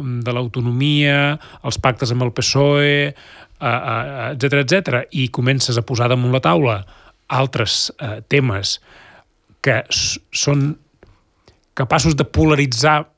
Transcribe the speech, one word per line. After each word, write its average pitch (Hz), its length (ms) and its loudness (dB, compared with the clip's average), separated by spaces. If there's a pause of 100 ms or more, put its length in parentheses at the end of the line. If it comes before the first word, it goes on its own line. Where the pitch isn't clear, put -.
(240)
de 120 80 -2
l'autonomia, 143 1040 0 (260)
als - 160 -6
pactes 127 320 0
amb 123 140 0
el 120 80 -2
psoe, 143 800 2 (480)
a, 143 80 -2
a, 117 60 0
a, 117 580 -6
etcètera, 143 320 0
etcètera, 131 380 0 (100)
i 131 160 -2
comences 123 480 0
a 117 80 0
posar 120 240 0
damunt 123 240 2
la 131 80 2
taula 143 400 2 (480)
altres, 131 640 -2 (100)
eh, 110 280 -8
temes 113 500 0 (840)
que 117 300 0
s-, - 280 -4 (140)
són 143 460 0 (1000)
capaços 147 400 2
de 143 80 0
polaritzar 151 800 2 (160)